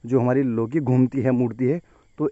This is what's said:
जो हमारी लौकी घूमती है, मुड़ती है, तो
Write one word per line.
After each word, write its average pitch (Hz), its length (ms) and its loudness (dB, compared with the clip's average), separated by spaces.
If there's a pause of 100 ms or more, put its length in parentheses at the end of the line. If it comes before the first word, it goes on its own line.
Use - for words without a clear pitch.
जो 123 140 2
हमारी 127 220 2
लौकी 117 380 -2
घूमती 127 400 2
है, 127 100 0
मुड़ती 123 360 -2
है, 165 140 -2 (380)
तो 147 140 -2